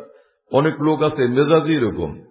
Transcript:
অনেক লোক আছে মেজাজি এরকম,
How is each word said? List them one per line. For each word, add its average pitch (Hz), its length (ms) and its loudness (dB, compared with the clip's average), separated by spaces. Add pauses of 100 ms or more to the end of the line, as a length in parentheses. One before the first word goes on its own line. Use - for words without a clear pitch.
(520)
অনেক 151 300 2
লোক 151 200 0
আছে 151 260 -2
মেজাজি 147 480 2
এরকম, 90 340 -2 (220)